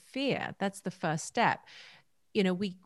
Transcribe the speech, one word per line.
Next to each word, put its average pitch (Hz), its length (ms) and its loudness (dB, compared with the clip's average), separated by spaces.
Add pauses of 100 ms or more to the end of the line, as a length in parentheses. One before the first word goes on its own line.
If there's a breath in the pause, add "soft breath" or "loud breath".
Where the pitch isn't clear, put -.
(140)
fear? 262 440 -2
That's 196 220 -4
the 190 100 -6
first 160 360 -2
step. - 400 2 (680 loud breath)
You 208 100 4
know, 185 100 4
we, 185 320 -4